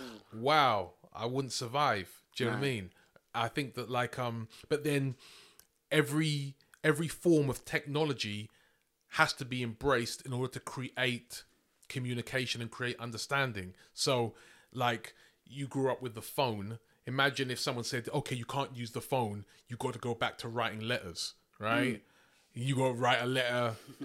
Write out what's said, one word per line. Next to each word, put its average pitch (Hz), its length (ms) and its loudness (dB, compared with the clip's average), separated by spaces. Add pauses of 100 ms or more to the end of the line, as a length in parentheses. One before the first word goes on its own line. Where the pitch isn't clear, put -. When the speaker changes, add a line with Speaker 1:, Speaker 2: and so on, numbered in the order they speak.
(340)
Speaker 1:
wow, 117 600 4 (200)
I 110 120 -4
wouldn't 127 260 -2
survive. 120 580 0 (260)
Do 123 100 0
you 120 40 2
know 110 60 0
what 131 80 -2
I 143 60 0
Speaker 2:
No. 131 40 0
Speaker 1:
mean? 95 180 -6 (440)
I 117 140 0
think 135 260 -4
that, 117 140 -6
like, 123 280 -2
um, 117 300 -4 (220)
but 143 160 0
then 139 300 2 (760)
every, 147 640 2 (280)
every 156 240 4
form 151 420 6
of - 160 -4
technology 139 840 -2 (600)
has 156 220 4
to 135 120 -8
be 127 180 -4
embraced 120 640 0
in 131 80 -4
order 123 200 -2
to - 60 -8
create 127 840 -4 (440)
communication 123 760 -4
and 113 80 -6
create 123 300 -6
understanding. 113 760 -2 (200)
So, 120 400 2 (400)
like, 120 400 0 (320)
you 139 220 -8
grew 135 240 2
up 120 100 -2
with 120 140 -8
the 110 60 -8
phone. 113 580 -2 (260)
Imagine 135 440 2
if 120 100 -4
someone 120 260 -2
said, 120 280 -4
"Okay, 139 220 0
you 120 100 -4
can't 135 300 -2
use 120 160 -8
the 127 100 -6
phone. 107 440 -2 (240)
You 120 80 -8
got 127 160 -2
to 113 60 -8
go 120 140 -2
back 117 260 -2
to 117 100 -8
writing 113 320 -2
letters," 110 540 -4 (240)
right? 117 360 2
Speaker 2:
Mm. - 60 -14 (520)
Speaker 1:
You 131 220 0
gotta 131 200 4
write 120 260 4
a 123 60 0
letter 123 480 2 (300)